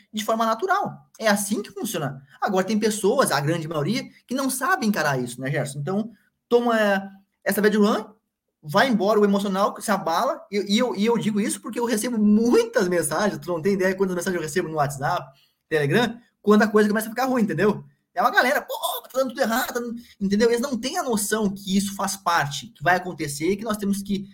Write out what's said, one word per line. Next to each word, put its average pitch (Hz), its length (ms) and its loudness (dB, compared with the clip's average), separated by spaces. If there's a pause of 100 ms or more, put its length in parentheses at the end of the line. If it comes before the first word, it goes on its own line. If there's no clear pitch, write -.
(140)
de 214 100 -6
forma 226 220 0
natural. 370 640 -2 (100)
É 220 80 0
assim 208 360 0
que - 80 -14
funciona. 175 500 -6 (180)
Agora, 190 240 0
tem 208 160 0
pessoas, 214 520 2
a 143 80 2
grande 156 280 -2
maioria, 170 400 -4 (200)
que 240 80 -6
não 269 160 -2
sabem 269 380 0
encarar 151 300 0
isso, 123 220 -6
né, 131 80 -4
Gerson? 147 300 -4
Então, 196 320 -4 (360)
toma 220 640 2 (320)
essa 202 160 0
bad 202 160 4
run, 214 300 2 (560)
vai 185 260 2
embora 208 320 2
o 208 60 6
emocional, 196 560 0
se - 80 -6
abala, 190 640 0
e, 196 240 0
e - 20 4
eu, 240 180 0
e 196 120 0
eu 233 100 2
digo 202 240 -2
isso 277 180 -4
porque 233 200 -10
eu 240 60 -2
recebo 240 340 -2
muitas 226 680 4
mensagens, 165 520 0
tu 151 120 -8
não 170 100 -4
tem 190 120 2
ideia 190 220 2
quantas 190 200 -2
mensagens 175 240 -2
eu 160 40 -4
recebo 160 260 -4
no 156 60 -8
WhatsApp, 143 560 -2 (360)
Telegram, 160 520 0 (200)
quando 208 220 6
a 226 60 4
coisa 214 200 4
começa 214 200 0
a - 20 -10
ficar 247 160 -2
ruim, 254 160 0
entendeu? 190 420 0 (300)
É 175 80 -2
uma 214 80 2
galera, 302 320 2
"Pô, 523 140 -10 (280)
tá - 120 -20
dando 262 140 0
tudo 240 120 -6
errado", 233 320 0
tá 247 60 -4
dando, 240 160 -6 (240)
entendeu? 208 300 2
Eles 233 120 2
não 277 160 -4
têm 302 220 -4
a 339 40 -4
noção 214 460 0
que 190 260 -4
isso 196 200 0
faz 190 200 -4
parte, 151 520 -2
que - 160 -18
vai 170 120 4
acontecer, 160 600 -4
que 208 80 -10
nós 214 140 -4
temos 196 260 -2
que - 300 -4